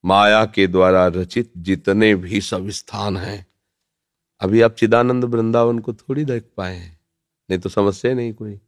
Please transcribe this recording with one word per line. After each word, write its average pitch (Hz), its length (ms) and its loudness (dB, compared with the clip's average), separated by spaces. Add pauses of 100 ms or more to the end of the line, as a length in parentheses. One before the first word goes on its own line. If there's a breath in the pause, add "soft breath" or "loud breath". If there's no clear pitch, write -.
माया 104 400 4
के 98 220 2
द्वारा 92 400 4
रचित 90 500 -4
जितने 98 580 2
भी 90 260 -6
सब 98 280 -8
स्थान 101 480 -8
हैं, 92 300 -12 (920)
अभी 104 220 2
आप 113 120 4
चिदानंद 120 520 0
वृंदावन 117 540 0
को 113 140 -10
थोड़ी 135 320 -8
देख 120 180 -6 (140)
पाए 92 180 -10
हैं, 85 240 -20 (500)
नहीं 92 100 -2
तो 95 100 -8
समस्या 101 420 -2
ही 131 40 -4
नहीं 117 180 -6
कोई। 104 340 -16